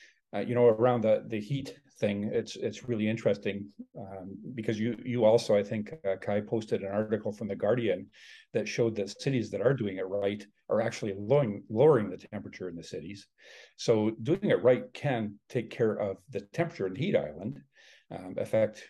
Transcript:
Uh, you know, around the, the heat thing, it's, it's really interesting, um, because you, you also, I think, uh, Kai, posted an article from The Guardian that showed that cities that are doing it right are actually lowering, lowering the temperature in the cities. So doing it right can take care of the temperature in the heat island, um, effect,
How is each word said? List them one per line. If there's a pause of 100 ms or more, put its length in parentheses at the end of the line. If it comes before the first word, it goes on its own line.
(340)
Uh,
you
know,
around
the,
the
heat (240)
thing,
it's,
it's
really
interesting, (320)
um, (180)
because
you,
you
also,
I
think, (140)
uh,
Kai,
posted
an
article
from
The
Guardian (480)
that
showed
that
cities
that
are
doing
it
right (240)
are
actually
lowering,
lowering
the
temperature
in
the
cities. (500)
So (100)
doing
it
right (100)
can (100)
take
care
of (120)
the
temperature
in
the
heat
island, (500)
um,
effect,